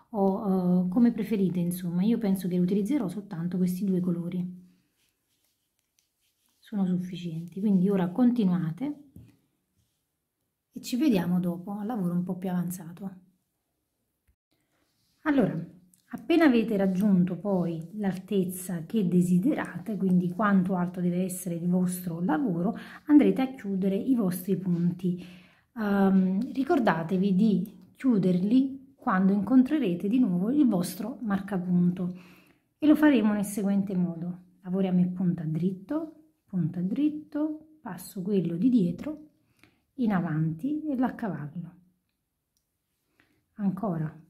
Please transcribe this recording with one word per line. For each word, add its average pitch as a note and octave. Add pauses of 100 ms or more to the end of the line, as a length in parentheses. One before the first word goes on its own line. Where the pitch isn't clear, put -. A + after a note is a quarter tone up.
(100)
o, F#3+
eh, F3+
come A#3+
preferite, G3
insomma. F3
Io A3+
penso F#3+
che F3+
utilizzerò G3+
soltanto F3
questi F3+
due F#3
colori. F3 (1900)
Sono G3
sufficienti, F3
quindi G3
ora F3+
continuate A#3 (1700)
e -
ci -
vediamo F3+
dopo F3+
al G3+
lavoro F#3
un F3+
po' F3+
più F#3
avanzato. F3 (2000)
Allora, B3 (420)
appena E4
avete A#3
raggiunto F#3
poi E3+
l'altezza F#3
che G3+
desiderate, F3+
quindi F3+
quanto G3
alto F3+
deve F3+
essere F3+
il E3+
vostro F3+
lavoro, G3+ (300)
andrete B3+
a B3+
chiudere G3
i C4
vostri F#3
punti. F3 (560)
Ehm, G3
ricordatevi G3+
di F#3+
chiuderli G#3+
quando F#3+
incontrerete G#3+
di B3
nuovo G3
il D4
vostro G#3
marcapunto F3+ (600)
e D4+
lo D4+
faremo B3
nel G#3
seguente G3
modo. F3 (200)
Lavoriamo F#3
il F3+
punto E3+
a D3+
dritto, F#3+ (180)
punto F3
a F3
dritto, D4
passo F#3
quello F3
di G#3+
dietro, A#3 (640)
in A3+
avanti E3
e C#4
l'accavallo. F3 (1800)
Ancora F3+ (140)